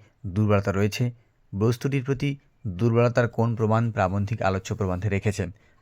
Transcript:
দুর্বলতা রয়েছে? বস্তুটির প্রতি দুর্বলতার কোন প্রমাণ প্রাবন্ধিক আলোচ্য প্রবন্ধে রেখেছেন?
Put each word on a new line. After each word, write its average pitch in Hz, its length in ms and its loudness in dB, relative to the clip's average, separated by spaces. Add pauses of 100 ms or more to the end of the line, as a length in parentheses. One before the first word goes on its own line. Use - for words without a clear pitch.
(260)
দুর্বলতা 101 460 2
রয়েছে? 107 400 0 (420)
বস্তুটির 123 500 0
প্রতি 139 320 -2 (300)
দুর্বলতার 117 640 2
কোন 117 280 0
প্রমাণ 110 360 2
প্রাবন্ধিক 101 500 0
আলোচ্য 95 320 0
প্রবন্ধে 92 340 -2
রেখেছেন? 95 460 -2 (280)